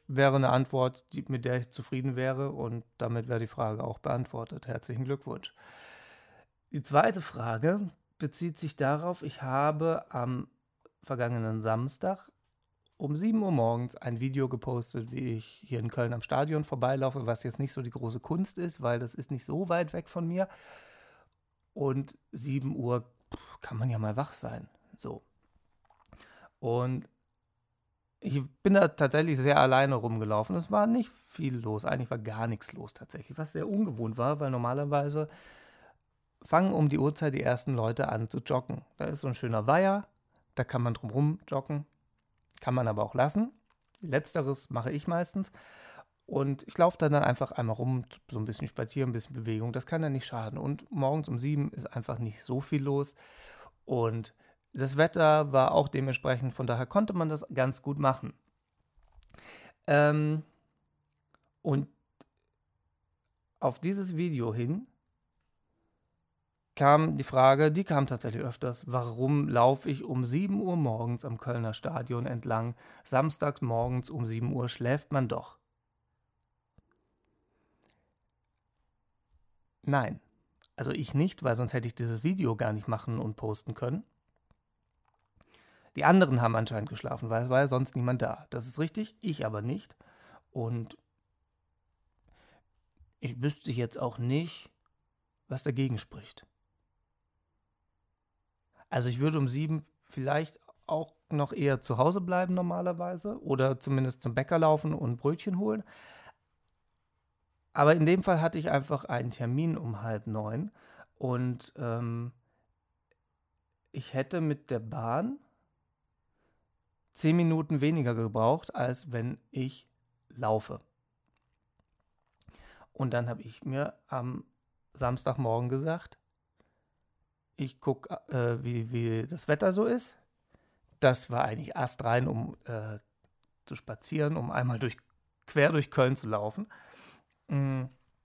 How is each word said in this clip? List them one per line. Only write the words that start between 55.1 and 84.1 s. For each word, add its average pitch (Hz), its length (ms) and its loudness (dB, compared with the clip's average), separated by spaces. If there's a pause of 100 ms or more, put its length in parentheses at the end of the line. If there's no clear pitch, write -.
war 131 200 6
auch 143 140 6
dementsprechend, 131 680 -2
von 127 140 -4
daher 123 200 0
konnte 208 260 2
man 165 160 0
das 151 260 -4
ganz 131 260 2
gut 143 200 -4
machen. 131 340 2 (1500)
Ähm, 151 560 4 (1200)
und 139 240 0 (1700)
auf 131 180 0
dieses 185 380 -2
Video 143 360 0
hin 131 360 -2 (1900)
kam 147 420 8
die 135 80 -2
Frage, 135 460 8
die 180 140 2
kam 139 240 2
tatsächlich 120 340 -4
öfters, 123 440 -4
warum 127 640 2
laufe 131 400 4
ich 143 160 -4
um 127 220 -2
sieben 190 340 0
Uhr 185 160 0
morgens 120 480 0
am 117 140 -6
Kölner 117 340 -4
Stadion 123 540 -4
entlang? 117 480 -2 (300)
Samstags 143 560 0
morgens 123 500 0
um 120 160 -4
sieben 113 260 -2
Uhr 123 160 -2
schläft 127 440 -2
man 131 160 0
doch. - 280 -8 (4000)
Nein, 139 360 0 (560)
also 127 160 -6
ich 123 240 -4
nicht, 160 300 0
weil 123 100 2
sonst 120 200 -2
hätte 120 120 -2
ich 113 80 -6
dieses 117 300 -4
Video 160 320 0
gar 110 160 0
nicht 107 160 -6
machen 113 320 -4
und 107 160 -6
posten 110 380 -6
können. 139 280 -4 (1900)